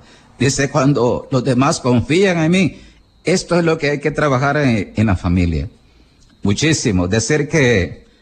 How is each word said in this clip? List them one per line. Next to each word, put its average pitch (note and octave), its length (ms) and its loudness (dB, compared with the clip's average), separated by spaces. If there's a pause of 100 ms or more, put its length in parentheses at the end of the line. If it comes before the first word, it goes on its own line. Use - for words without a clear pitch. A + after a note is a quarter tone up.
(380)
Dice, C#3 300 0
"Cuando C3 640 0
los C3+ 140 -2
demás C3+ 360 0
confían E3 580 2
en D#3+ 120 2
mí", F3+ 300 0 (420)
esto F3 340 -2
es F3 80 2
lo D#3+ 140 0
que C#3+ 120 -2
hay C#3+ 100 -4
que D3+ 100 -2
trabajar C#3+ 460 0
en, A#2+ 400 0
en A2 100 2
la F#2 100 0
familia. F2 520 0 (720)
Muchísimo. G2+ 680 0
Decir D3 400 0
que A#2+ 560 0 (180)